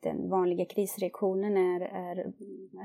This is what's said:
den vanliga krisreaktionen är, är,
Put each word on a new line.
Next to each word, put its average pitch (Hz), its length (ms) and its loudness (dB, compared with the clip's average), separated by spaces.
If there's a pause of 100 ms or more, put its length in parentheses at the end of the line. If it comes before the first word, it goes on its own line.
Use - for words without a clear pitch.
den - 280 -2
vanliga 180 340 4
krisreaktionen 190 920 0
är, 180 240 4
är, 185 360 -6 (680)